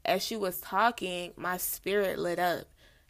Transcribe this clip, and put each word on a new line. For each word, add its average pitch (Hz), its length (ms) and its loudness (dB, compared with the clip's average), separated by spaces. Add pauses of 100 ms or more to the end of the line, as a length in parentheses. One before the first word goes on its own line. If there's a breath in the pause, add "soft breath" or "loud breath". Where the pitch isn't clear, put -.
as 190 180 4
she - 140 -4
was 185 240 -2
talking, 185 760 0
my 180 180 -2
spirit 190 640 0
lit 175 200 -2
up. 175 280 0 (440 soft breath)